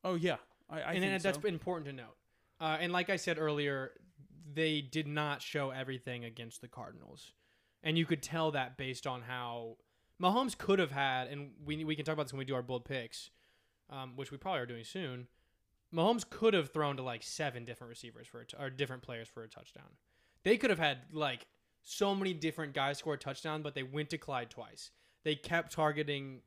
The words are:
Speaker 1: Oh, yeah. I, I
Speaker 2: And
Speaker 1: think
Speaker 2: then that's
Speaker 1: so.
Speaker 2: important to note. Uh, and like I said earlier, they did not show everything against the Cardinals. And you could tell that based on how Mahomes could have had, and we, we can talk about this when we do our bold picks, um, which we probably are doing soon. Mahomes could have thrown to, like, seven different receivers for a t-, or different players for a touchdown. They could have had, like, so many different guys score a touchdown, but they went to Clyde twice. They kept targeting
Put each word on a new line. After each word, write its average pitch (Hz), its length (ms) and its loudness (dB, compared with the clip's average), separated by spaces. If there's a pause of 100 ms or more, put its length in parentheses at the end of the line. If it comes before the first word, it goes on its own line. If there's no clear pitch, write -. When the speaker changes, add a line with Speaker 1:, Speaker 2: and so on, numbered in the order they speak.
Speaker 1:
Oh, 185 120 2
yeah. 165 220 2 (300)
I, 156 100 -8
I - 20 -4
Speaker 2:
And 160 140 -2
Speaker 1:
think 180 80 2 (100)
Speaker 2:
then 190 100 2
that's 185 200 2
Speaker 1:
so. 214 60 2
Speaker 2:
important 170 400 -2
to 139 60 -8
note. 120 220 -12 (440)
Uh, 156 200 2
and 175 120 2
like 180 200 4
I 190 60 4
said 165 200 0
earlier, 147 540 2 (600)
they 156 300 4
did 147 240 -2
not 147 380 0
show 139 260 0
everything 127 560 -4
against 117 360 -12
the 123 60 -14
Cardinals. - 680 -14 (500)
And 160 140 4
you 165 100 4
could 165 160 0
tell 160 280 2
that 131 260 -2
based 131 280 -4
on 123 160 -2
how 120 560 -6 (420)
Mahomes 214 380 4
could 196 220 4
have 165 100 6
had, 131 380 2
and 143 240 -8 (120)
we, 151 200 -2
we 156 120 0
can 147 80 -4
talk 160 100 2
about 151 120 0
this 127 80 -10
when 135 60 -4
we 135 60 -2
do 135 100 0
our 123 80 0
bold 123 220 -2
picks, 127 440 -6 (600)
um, 131 240 -10
which 135 160 -8
we 139 60 -10
probably 175 240 0
are 123 40 -2
doing 117 200 -8
soon. 127 420 -6 (680)
Mahomes 196 340 4
could 220 280 4
have 151 160 4
thrown 147 260 2
to, 131 60 -6
like, 120 180 -4
seven 127 440 -4
different 120 240 -10
receivers 117 360 -14
for - 140 -16
a 120 60 -14
t-, - 140 -16
or 139 100 -2
different 131 340 -2
players 113 240 -8
for 113 160 -12
a 113 40 -12
touchdown. - 420 -18 (540)
They 220 140 8
could 262 140 4
have 170 80 4
had, 143 200 4 (120)
like, 147 340 0 (380)
so 202 320 2
many 190 180 2
different 151 400 -2
guys 139 240 2
score 156 160 -2
a 139 40 -2
touchdown, 156 440 -4
but 147 140 -6
they 135 80 -4
went 143 280 -2
to 165 60 -2
Clyde 123 320 -4
twice. 107 400 -14 (340)
They 156 120 2
kept 160 380 0
targeting 143 720 0